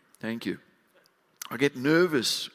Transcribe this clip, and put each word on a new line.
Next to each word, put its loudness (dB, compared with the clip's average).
Thank -8
you. -4
I -8
get 0
nervous 2